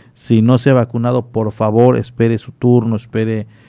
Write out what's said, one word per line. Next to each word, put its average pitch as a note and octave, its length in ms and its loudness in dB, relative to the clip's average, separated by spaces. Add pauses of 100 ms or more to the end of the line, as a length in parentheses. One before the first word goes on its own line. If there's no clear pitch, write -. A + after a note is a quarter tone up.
(140)
Si A2+ 300 0
no B2 160 2
se C3 100 0
ha C3+ 40 4
vacunado, A#2+ 520 -2
por A2 260 -6
favor, A#2 460 2
espere A#2 400 -2
su - 140 -12
turno, A#2 460 0
espere A2 500 -6 (220)